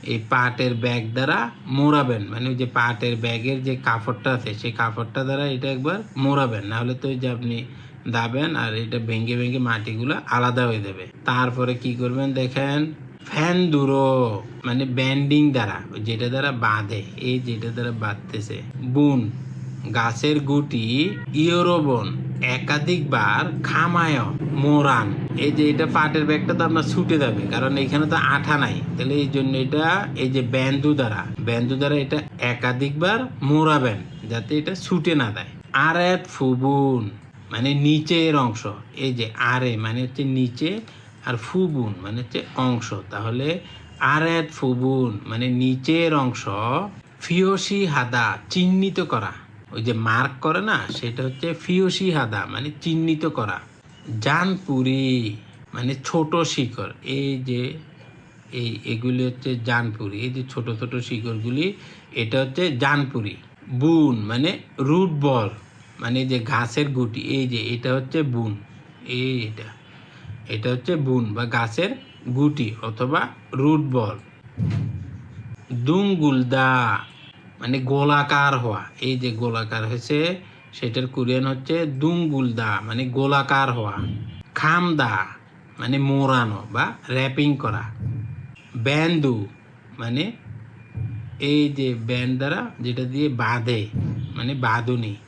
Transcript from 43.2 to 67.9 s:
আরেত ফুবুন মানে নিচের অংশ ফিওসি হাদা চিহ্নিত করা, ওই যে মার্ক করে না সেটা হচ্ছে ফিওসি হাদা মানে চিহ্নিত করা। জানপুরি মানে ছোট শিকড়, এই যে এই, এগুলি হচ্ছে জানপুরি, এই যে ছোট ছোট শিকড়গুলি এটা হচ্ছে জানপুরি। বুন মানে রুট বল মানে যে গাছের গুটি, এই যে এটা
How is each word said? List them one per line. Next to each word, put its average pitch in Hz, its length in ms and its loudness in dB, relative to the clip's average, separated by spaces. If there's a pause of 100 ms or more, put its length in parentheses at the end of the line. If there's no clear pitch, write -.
আরেত 160 340 2 (100)
ফুবুন 127 540 2 (180)
মানে 120 180 -2 (140)
নিচের 156 500 2 (120)
অংশ 120 200 -2 (800)
ফিওসি 190 560 2 (140)
হাদা 120 320 0 (280)
চিহ্নিত 185 460 4 (140)
করা, 104 200 -2 (420)
ওই 113 120 -6
যে 120 60 2 (140)
মার্ক 127 260 2 (120)
করে 160 160 2 (100)
না 156 60 2 (200)
সেটা 120 300 -6
হচ্ছে 131 200 -4 (160)
ফিওসি 185 440 2 (100)
হাদা 107 240 -2 (120)
মানে 135 160 -6 (140)
চিহ্নিত 160 400 2 (140)
করা। 101 200 -4 (680)
জানপুরি 135 840 2 (680)
মানে 123 180 -2 (140)
ছোট 156 240 2 (220)
শিকড়, 107 400 -4 (240)
এই 139 140 -2 (180)
যে 123 120 0 (960)
এই, 120 100 -2 (240)
এগুলি 127 360 0
হচ্ছে 127 200 -6 (200)
জানপুরি, 107 560 -2
এই 127 120 -4
যে 127 140 -6
ছোট 120 160 -6 (120)
ছোট 123 140 -6 (140)
শিকড়গুলি 120 580 -2 (560)
এটা 113 220 0
হচ্ছে 131 200 -2 (200)
জানপুরি। 131 500 0 (480)
বুন 151 340 6 (140)
মানে 131 200 2 (400)
রুট 175 220 4 (140)
বল 120 240 4 (520)
মানে 123 180 0 (120)
যে 127 60 2 (140)
গাছের 120 360 0 (100)
গুটি, 120 240 -2 (160)
এই 131 160 0
যে 117 60 -2 (140)
এটা 123 240 -4